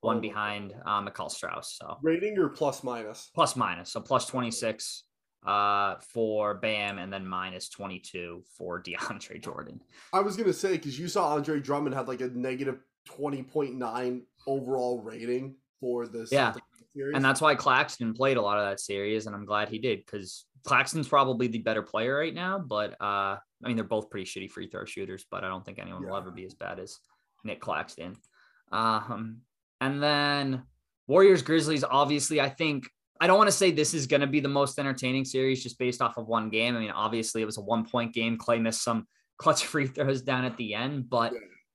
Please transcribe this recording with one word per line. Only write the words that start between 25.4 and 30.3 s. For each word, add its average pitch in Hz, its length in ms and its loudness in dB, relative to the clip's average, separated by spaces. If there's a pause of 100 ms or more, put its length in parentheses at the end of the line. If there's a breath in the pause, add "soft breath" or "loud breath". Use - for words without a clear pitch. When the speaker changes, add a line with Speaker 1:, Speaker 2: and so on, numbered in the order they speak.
Speaker 1:
I 92 60 -6
don't 92 140 -8
think 95 140 -14
anyone 90 260 -12
will 92 100 -8
Speaker 2:
Yeah. 98 40 -4
Speaker 1:
ever 92 140 -8
be 87 140 -14
as 95 100 -18
bad 92 240 -10
as - 180 -14 (460)
Nick 104 180 -10
Claxton. 82 560 -8 (540 soft breath)
Um, 113 680 -2 (380)
and 139 220 -2
then 143 640 2 (420)